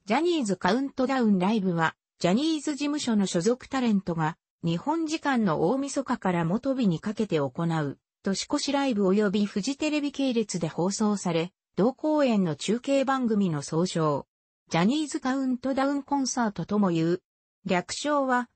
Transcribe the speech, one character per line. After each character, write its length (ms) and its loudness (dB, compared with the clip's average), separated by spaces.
ジ 80 -2
ャ 80 2
ニ 180 2
ー 60 0
ズ 100 0
カ 160 0
ウ 80 2
ン 100 -4
ト 160 -2
ダ 160 0
ウ 80 4
ン 80 4
ラ 140 2
イ 80 2
ブ 160 0
は、 200 0
ジ 120 0
ャ 20 4
ニ 120 2
ー 180 0
ズ 140 -4
事 20 -10
務 200 -2
所 200 0
の 80 2
所 160 0
属 260 0
タ 140 -4
レ 100 2
ン 80 4
ト 160 -4
が、 220 -2
日 140 0
本 280 -2
時 140 -4
間 240 0
の 260 2
大 80 2
晦 280 -4
日 120 -2
か 140 -2
ら 140 0
元 320 -2
日 100 2
に 140 0
か 120 -4
け 140 -2
て 140 0
行 100 -2
う、 340 -2
年 220 -2
越 140 -2
し 120 -4
ラ 160 0
イ 60 0
ブ 120 0
及 260 4
び 140 2
フ 140 -4
ジ 180 -4
テ 120 -2
レ 100 0
ビ 140 -4
系 200 0
列 260 -2
で 100 -2
放 220 -2
送 260 0
さ 160 -2
れ、 180 0
同 180 2
公 300 0
演 220 2
の 100 0
中 240 -2
継 240 2
番 240 0
組 220 2
の 120 -2
総 240 -2
称。 420 -2
ジ 80 0
ャ 80 4
ニ 180 2
ー 40 -6
ズ 120 -6
カ 160 -2
ウ 100 -2
ン 120 -2
ト 160 -2
ダ 140 0
ウ 60 0
ン 100 -4
コ 120 -4
ン 100 0
サ 220 -2
ー 40 -2
ト 140 -6
と 140 0
も 120 4
言 240 2
う。 60 -4
略 260 -2
称 360 0
は、 280 0